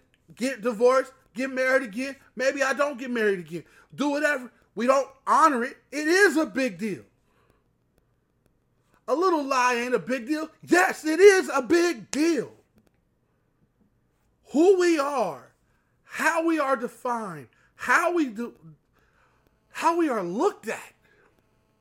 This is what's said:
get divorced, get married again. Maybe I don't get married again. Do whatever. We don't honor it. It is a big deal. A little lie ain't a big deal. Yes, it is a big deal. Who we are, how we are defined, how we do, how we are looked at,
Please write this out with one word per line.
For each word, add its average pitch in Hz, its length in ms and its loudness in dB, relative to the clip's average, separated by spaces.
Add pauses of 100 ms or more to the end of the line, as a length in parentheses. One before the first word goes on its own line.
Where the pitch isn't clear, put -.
(340)
get 240 280 -6
divorced, 247 520 0 (200)
get 269 180 -6
married 262 320 0
again. 262 320 -8 (200)
Maybe 269 280 -2
I 269 100 0
don't 285 240 -2
get 247 140 -10
married 214 280 0
again. 160 240 -14 (300)
Do 269 160 -2
whatever. 285 420 -2 (220)
We 226 140 -2
don't 269 220 2 (180)
honor 254 360 4
it. 277 140 -8 (140)
It 302 160 -4
is 359 280 4
a 302 120 0
big 208 320 -4
deal. 180 260 -8 (2000)
A 226 60 -2
little 330 300 0
lie 254 320 0
ain't 247 180 -2
a 233 60 0
big 233 260 -6
deal. 311 240 -6 (120)
Yes, 320 440 2
it 311 140 0
is 381 340 8
a 269 80 0
big 320 480 0
deal. 294 480 -2 (1900)
Who 359 340 4
we 339 180 2
are, 240 560 -4 (520)
how 320 380 -2
we 320 160 0
are 269 180 0
defined, 214 720 -10 (260)
how 330 380 0
we 311 160 -2
do, 226 260 -12 (1120)
how 339 280 -2
we 330 120 0
are 220 140 -4
looked 220 440 -4
at, - 260 -10 (880)